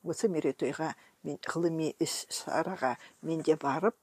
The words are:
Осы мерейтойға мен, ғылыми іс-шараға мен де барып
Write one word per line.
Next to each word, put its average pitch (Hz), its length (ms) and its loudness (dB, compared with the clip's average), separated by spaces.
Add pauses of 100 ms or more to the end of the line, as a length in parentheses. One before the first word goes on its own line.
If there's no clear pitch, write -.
Осы 175 280 2
мерейтойға 151 600 0 (300)
мен, 147 140 -6
ғылыми 165 560 0
іс-шараға - 1000 -2 (240)
мен 160 240 -2
де 156 140 6
барып 165 460 0